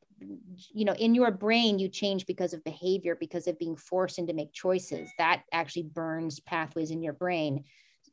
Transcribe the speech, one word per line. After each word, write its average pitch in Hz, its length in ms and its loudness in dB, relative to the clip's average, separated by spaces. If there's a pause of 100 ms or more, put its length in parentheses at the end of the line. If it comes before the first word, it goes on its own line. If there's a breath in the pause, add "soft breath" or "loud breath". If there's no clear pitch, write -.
(720)
you 214 120 0
know, 196 80 4
in 226 220 4
your 240 160 6
brain, 208 480 4
you 190 100 2
change 196 360 0
because 180 280 -2
of 160 100 -10
behavior, 175 560 0
because 165 280 -6
of 170 120 0
being 165 160 -4
forced 180 440 -2
into 170 140 -2
make 151 200 -6
choices. 185 640 -2
That 170 340 2
actually 165 320 -2
burns 160 560 -4
pathways 160 520 -4
in 165 100 -4
your 156 120 -4
brain. 151 500 0 (500 soft breath)